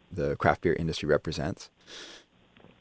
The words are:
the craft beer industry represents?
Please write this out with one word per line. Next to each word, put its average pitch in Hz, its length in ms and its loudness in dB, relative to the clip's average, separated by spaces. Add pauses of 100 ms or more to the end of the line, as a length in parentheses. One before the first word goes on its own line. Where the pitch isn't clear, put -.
(120)
the 71 240 -2
craft 80 260 2
beer 82 120 4
industry 80 360 -2
represents? 76 640 -2 (1080)